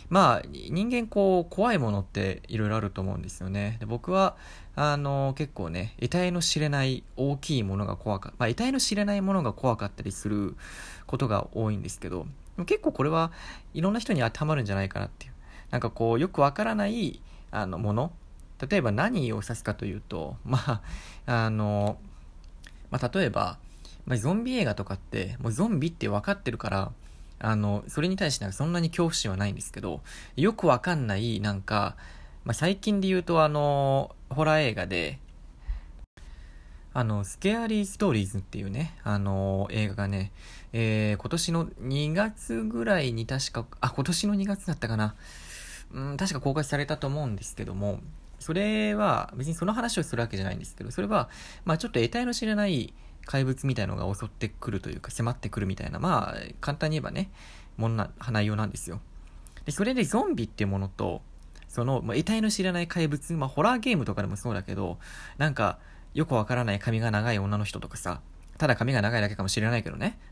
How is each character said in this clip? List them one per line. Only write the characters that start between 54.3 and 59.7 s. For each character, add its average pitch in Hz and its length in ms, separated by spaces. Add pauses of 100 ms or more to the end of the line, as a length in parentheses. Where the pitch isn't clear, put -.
く - 200
る - 100
と - 100
い - 60
う - 40
か、 - 120
迫 117 200
っ - 40
て - 120
く - 120
る 101 60
み 95 100
た - 100
い - 40
な、 - 80
ま 147 380
あ、 - 20 (220)
簡 143 160
単 156 140
に 156 60
言 - 20
え - 20
ば - 100
ね、 190 200 (480)
も 110 100
ん 113 80
な、 104 140 (200)
内 107 140
容 107 120
な 107 100
ん 98 40
で - 60
す - 140
よ。 87 100 (640)
で、 151 80